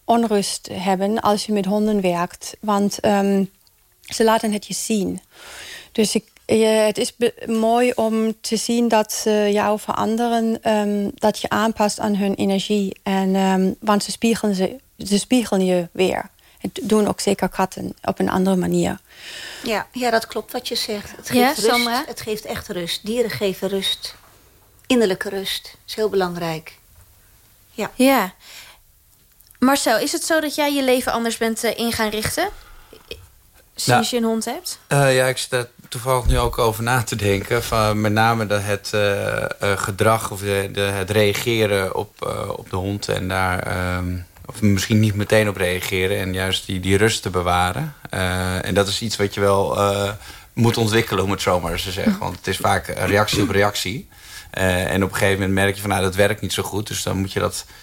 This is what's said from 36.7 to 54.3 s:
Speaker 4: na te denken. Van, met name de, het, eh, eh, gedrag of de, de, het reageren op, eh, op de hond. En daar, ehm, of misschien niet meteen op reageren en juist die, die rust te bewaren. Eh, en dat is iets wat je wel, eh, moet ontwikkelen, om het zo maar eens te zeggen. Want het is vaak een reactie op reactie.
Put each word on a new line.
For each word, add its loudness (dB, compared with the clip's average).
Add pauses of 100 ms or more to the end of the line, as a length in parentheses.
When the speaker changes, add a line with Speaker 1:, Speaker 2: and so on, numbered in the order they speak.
Speaker 4:
na 2
te -4
denken. 0
Van, 0
met 0
name 2
de, 0
het, -4
eh, 0
eh, -4 (300)
gedrag 0
of -8
de, 0
de, -2
het -2
reageren 2
op, -8
eh, -4
op -16
de -2
hond. -4
En -2
daar, 0
ehm, -2 (300)
of -14
misschien 4
niet 2
meteen 2
op -4
reageren 0
en -4
juist -2
die, -4
die 4
rust 2
te -6
bewaren. 0 (160)
Eh, -2
en -4
dat 4
is -4
iets -4
wat 0
je -4
wel, 2
eh, 0 (420)
moet 2
ontwikkelen, 2
om -2
het -2
zo 2
maar -4
eens -4
te -8
zeggen. 0
Want -6
het -18
is -2
vaak 0
een -4
reactie 2
op 2
reactie. 0 (420)